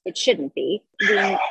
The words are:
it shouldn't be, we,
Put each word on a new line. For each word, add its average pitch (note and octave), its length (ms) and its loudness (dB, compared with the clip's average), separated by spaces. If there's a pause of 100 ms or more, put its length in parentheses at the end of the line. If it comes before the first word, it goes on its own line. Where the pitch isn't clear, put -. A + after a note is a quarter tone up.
it - 120 -8
shouldn't D#3 380 0
be, D#3+ 280 -4 (180)
we, G3 380 2 (120)